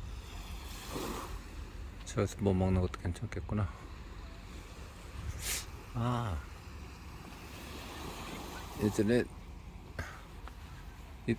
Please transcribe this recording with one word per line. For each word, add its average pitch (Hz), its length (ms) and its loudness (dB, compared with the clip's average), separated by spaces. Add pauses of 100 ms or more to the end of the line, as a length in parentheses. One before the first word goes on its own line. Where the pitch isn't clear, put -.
(2000)
저기서 - 320 4
뭐 98 160 8
먹는 92 260 8
것도 90 200 2
괜찮겠구나. 101 680 2 (2250)
아, 117 460 4 (2500)
예전에 107 400 8 (2000)
이 117 120 6